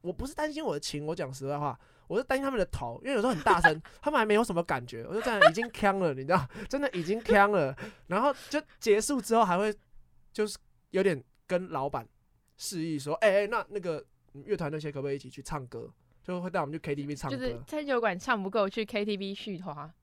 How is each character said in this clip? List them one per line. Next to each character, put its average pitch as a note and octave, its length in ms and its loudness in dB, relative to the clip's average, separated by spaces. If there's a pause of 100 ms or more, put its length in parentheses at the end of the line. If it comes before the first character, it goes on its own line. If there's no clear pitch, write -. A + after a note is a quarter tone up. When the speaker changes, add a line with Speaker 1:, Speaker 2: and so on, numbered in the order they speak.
Speaker 1:
我 F3 120 -6
不 A3+ 140 -8
是 C#4+ 80 -10
担 D4+ 180 -2
心 D4+ 120 -6
我 G3 100 0
的 D3 60 -4
琴， D3 260 -6
我 D#3+ 80 -4
讲 C#3 180 -6
实 C3+ 140 -8
在 C#3+ 100 -4
话， C#3+ 220 -4 (300)
我 F3+ 100 0
是 - 60 0
担 C4 120 0
心 C#4 80 -2
他 C#4 60 0
们 B3 80 -2
的 F3+ 80 2
头， - 380 -8
因 B3 40 -4
为 C#4 60 0
有 G#3+ 60 2
时 G#3+ 60 2
候 B3+ 60 2
很 D#3+ 120 -2
大 F#3 160 6
声， D#3+ 260 6
Speaker 2:
<laughs> - 160 -20
Speaker 1:
他 D4 80 0
们 D4+ 80 2
还 A3 80 4
没 G#3+ 80 4
有 A3 80 6
什 A3+ 100 -2
么 E3+ 80 0
感 C3+ 240 -4
觉， A#2 240 -10
我 F3+ 60 -8
就 A3+ 80 -2
这 B3 80 0
样 G#3 180 2
已 - 40 6
经 A3+ 200 -4
呛 G3 280 2
了， E3 120 2
你 C3 100 -4
知 C#3+ 100 2
道， E3+ 120 4 (240)
真 C#4 120 -2
的 C#4 100 0
已 F3 140 -4
经 G#3+ 180 -2
呛 G3+ 300 6
了， D3 200 2 (360)
然 F#3 120 0
后 C4+ 140 2 (160)
就 D4 100 0 (200)
结 G#3+ 200 4
束 C4+ 200 0
之 A3+ 160 2
后 A3+ 80 8
还 F3+ 120 2
会 G#3+ 160 0 (600)
就 G#3+ 120 -2
是 G#3 140 -8 (320)
有 F#3 100 2
点 E3+ 220 2 (240)
跟 F3+ 220 -2
老 D3 200 -2
板 A#2 160 -6 (520)
示 E3+ 260 -6
意 D#3+ 160 -2
说 C#3+ 240 -4
，“哎， G3+ 200 6
哎， G3+ 40 0
那， A#3 220 -2
那 G#3 100 -8
个 E3+ 260 -6 (280)
乐 E3+ 240 -4
团 D#3+ 160 -4
那 D#3 40 -6
些 D3+ 140 -6
可 C#3 100 -8
不 C#3 60 -4
可 C#3 60 -2
以 C#3+ 40 -2
一 - 20 -8
起 C3 120 -14
去 C3+ 100 -16
唱 C#3 280 -8
歌？” A#2 200 -12 (340)
就 F3+ 180 -6
会 F3+ 100 -6
带 F3 100 0
我 D3 60 0
们 C#3+ 60 -8
去 D#3+ 80 -6
K D3 160 -4
T C#3+ 100 -6
V D3 80 -6
唱 C#3 160 -6
歌。 C4+ 60 -4
Speaker 2:
就 B3 60 -6
是 B3+ 240 -4
餐 D4+ 200 -6
酒 B3+ 140 2
馆 G3 180 0
唱 A3 240 0
不 F#3+ 80 -4
够， G3 180 4
去 A3 160 -2
K G#3 200 -2
T G#3 120 -2
V G3 160 -6
续 G3 240 -10
团。 D#3 360 -10 (100)